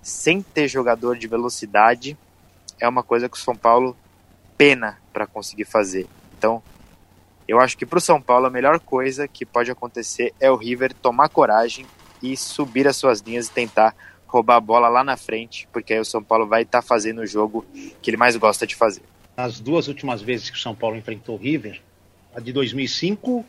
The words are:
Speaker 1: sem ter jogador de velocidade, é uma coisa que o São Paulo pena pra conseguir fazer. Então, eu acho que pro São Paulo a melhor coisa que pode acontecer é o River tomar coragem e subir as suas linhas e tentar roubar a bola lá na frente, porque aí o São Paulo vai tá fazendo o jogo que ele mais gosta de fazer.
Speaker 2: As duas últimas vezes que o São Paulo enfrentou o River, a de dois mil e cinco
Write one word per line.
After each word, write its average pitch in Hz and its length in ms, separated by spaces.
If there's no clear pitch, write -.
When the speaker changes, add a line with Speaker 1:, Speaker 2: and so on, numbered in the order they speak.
Speaker 1:
sem 180 400
ter 151 260
jogador 120 500
de 113 100
velocidade, 120 880
é 117 80
uma 123 160
coisa 120 240
que - 100
o - 40
São 120 140
Paulo 123 420
pena 127 400
pra 107 140
conseguir 104 380
fazer. 95 420
Então, 113 240
eu 113 120
acho 127 180
que 127 80
pro 170 160
São 156 200
Paulo 123 260
a - 20
melhor 131 300
coisa 135 480
que - 180
pode 120 240
acontecer 120 720
é 135 100
o 131 60
River 123 380
tomar 131 360
coragem 117 560
e 127 160
subir 135 500
as 135 100
suas 123 220
linhas 117 280
e - 40
tentar 110 440
roubar 120 300
a 117 40
bola 117 260
lá 123 160
na 135 140
frente, - 560
porque 110 200
aí 110 60
o 110 60
São 107 180
Paulo 113 220
vai 113 180
tá 120 200
fazendo 113 380
o 110 40
jogo 107 400
que 120 100
ele 110 60
mais 120 180
gosta 107 320
de - 80
fazer. 104 260
Speaker 2:
As 123 240
duas 143 280
últimas 131 340
vezes 113 300
que - 60
o - 20
São 110 160
Paulo 113 200
enfrentou 110 400
o 98 40
River, 113 420
a 127 40
de 120 140
dois 131 180
mil 135 140
e - 20
cinco 220 600